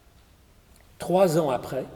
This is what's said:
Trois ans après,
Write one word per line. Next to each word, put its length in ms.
Trois 400
ans 120
après, 340